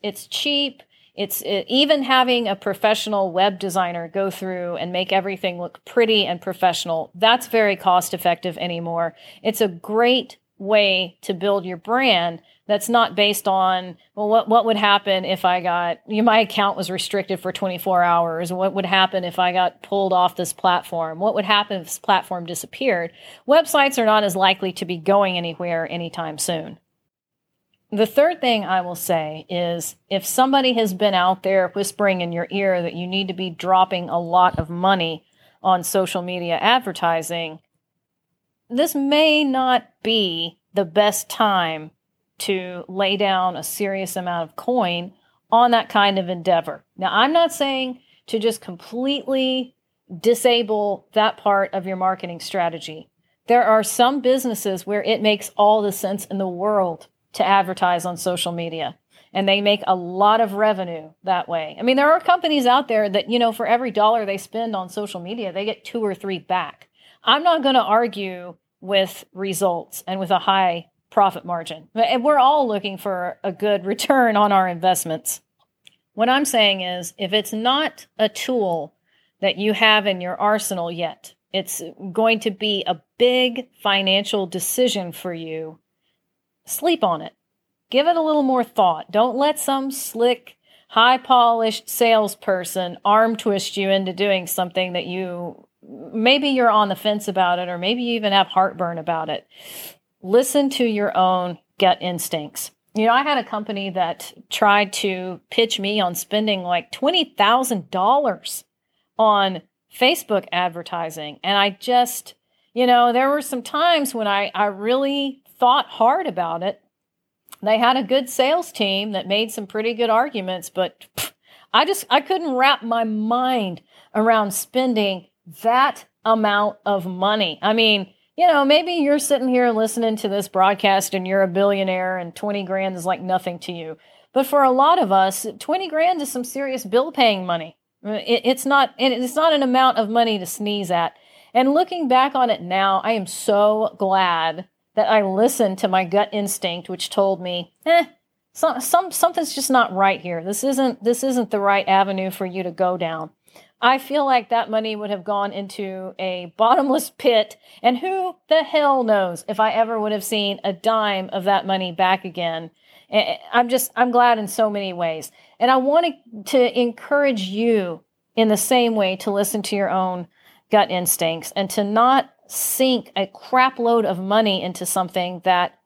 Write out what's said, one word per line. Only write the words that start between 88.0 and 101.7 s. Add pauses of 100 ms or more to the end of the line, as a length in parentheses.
it
a
little
more
thought.
Don't
let
some
slick, (320)
high-polished
salesperson
arm
twist
you
into
doing
something
that
you, (140)
maybe
you're
on
the
fence
about
it,
or
maybe
you
even
have
heartburn
about
it. (720)
Listen
to
your
own (180)